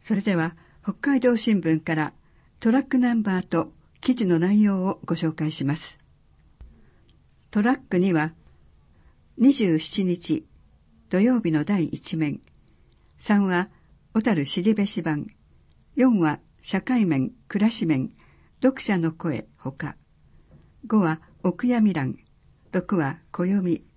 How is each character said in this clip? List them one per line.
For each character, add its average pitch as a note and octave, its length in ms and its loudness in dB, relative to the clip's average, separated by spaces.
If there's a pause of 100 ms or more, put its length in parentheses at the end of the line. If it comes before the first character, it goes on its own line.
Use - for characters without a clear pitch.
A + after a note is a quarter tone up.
そ A3 140 -4
れ G3 60 -2
で G3 140 0
は、 E3 200 -2 (280)
北 G3 100 -6
海 C#4 260 0
道 A#3+ 160 4
新 A3 260 0
聞 D#3+ 220 0
か E3 120 -2
ら D3+ 180 -4 (460)
ト A3+ 120 0
ラ B3+ 80 4
ッ C4+ 40 -4
ク C4+ 140 -2
ナ B3 160 2
ン A3+ 80 0
バ F#3 220 -2
ー - 20 -10
と - 280 -2 (280)
記 B3+ 140 0
事 A#3+ 100 -2
の E3+ 140 2
内 G3+ 220 4
容 G3 240 2
を F#3+ 200 -4
ご E3+ 100 -2
紹 D#3+ 200 -2
介 D#3 160 -4
し C#3 140 -6
ま C#3 100 0
す。 - 240 -16 (1500)
ト G#3 100 0
ラ A#3+ 120 2
ッ C#4 40 -2
ク - 200 -4
二 F#3 160 2
は、 D#3+ 200 0 (1040)
二 C4+ 160 6
十 F3+ 260 2
七 - 260 -4
日 F3 400 -2 (640)
土 F#3 100 0
曜 A#3+ 220 2
日 E3+ 100 -2
の D3+ 120 0
第 F#3 220 0
一 - 320 -8
面。 D#3 240 -4 (760)
三 G3+ 280 0
は F#3 240 0 (440)
小 A3 80 0
樽 F#3+ 240 0
尻 F#3 280 0
べ G#3 120 0
し F3+ 160 -6
版。 D#3 260 -4 (680)
四 A#3+ 240 4
は D#3 200 0 (220)
社 F#3+ 200 -4
会 A#3+ 240 0
面、 C3+ 260 0 (160)
暮 G3+ 160 -2
ら A3 60 4
し - 160 -6
面、 C#3 260 0 (500)
読 C4 200 2
者 G3+ 160 0
の E3 140 0
声 D#3+ 360 -6 (100)
ほ - 140 -10
か。 - 240 -10 (920)
五 G#3+ 120 2
は D#3+ 220 0 (220)
お F#3 60 2
悔 F3+ 180 -4
や A#3+ 140 2
み G#3 120 4
欄。 C3+ 240 -4 (540)
六 F#3 260 -2
は C#3 220 -2 (120)
暦。 F3+ 520 -2 (120)